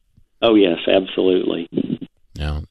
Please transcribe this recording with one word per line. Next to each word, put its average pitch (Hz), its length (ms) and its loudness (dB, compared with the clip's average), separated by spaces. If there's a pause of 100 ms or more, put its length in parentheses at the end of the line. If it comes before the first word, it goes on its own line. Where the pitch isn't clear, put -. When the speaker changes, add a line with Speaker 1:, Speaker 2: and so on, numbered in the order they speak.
(400)
Speaker 1:
Oh, 117 140 4
yes, 92 240 4 (100)
absolutely. 92 800 0 (680)
Speaker 2:
Yeah, 76 260 -6 (100)